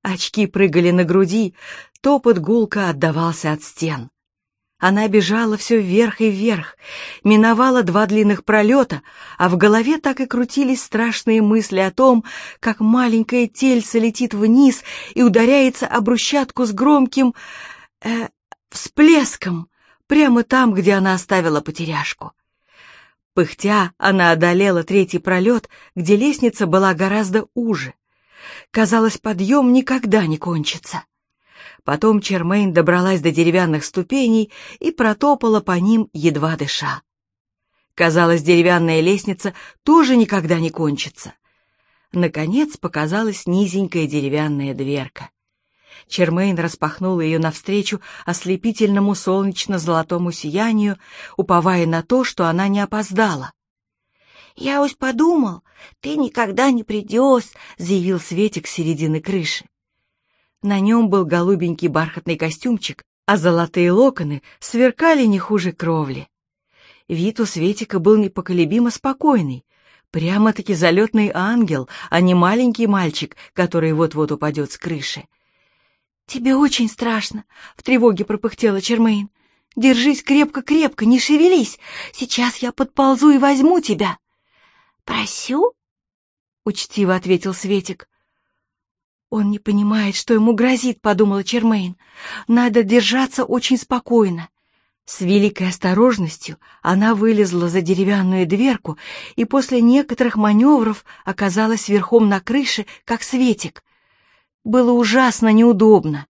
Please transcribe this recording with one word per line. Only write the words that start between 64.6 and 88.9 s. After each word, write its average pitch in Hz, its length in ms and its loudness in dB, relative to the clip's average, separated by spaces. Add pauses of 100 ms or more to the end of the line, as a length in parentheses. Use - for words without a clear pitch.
не 202 140 2
хуже 180 340 -2
кровли. 151 560 -4 (800)
Вид 185 320 -4
у 214 60 0
Светика 202 520 -4
был 202 180 6
непоколебимо 190 720 0
спокойный, 247 760 -2 (460)
прямо-таки 202 640 0
залётный 196 580 0
ангел, 180 560 -2 (220)
а 170 100 2
не 180 140 4
маленький 226 520 2
мальчик, 185 500 -4 (160)
который 170 400 -2
вот-вот 156 400 -2
упадёт 147 380 -6
с - 60 -16
крыши. 147 500 -10 (1000)
«Тебе 262 280 0
очень 262 340 2
страшно», 220 560 -6 (320)
в - 60 -20
тревоге 226 420 2
пропыхтела 208 560 -2
Чермейн. 220 500 0 (460)
«Держись 254 460 2
крепко-крепко, 294 800 0
не 240 140 4
шевелись. 302 600 2 (340)
Сейчас 247 460 -4
я 240 120 -4
подползу 269 600 2
и 277 80 6
возьму 277 420 4
тебя». 185 380 -4 (840)
«Просю?» 247 680 -4 (920)
учтиво 196 520 -2
ответил 185 380 -2
Светик. 190 540 -6 (1200)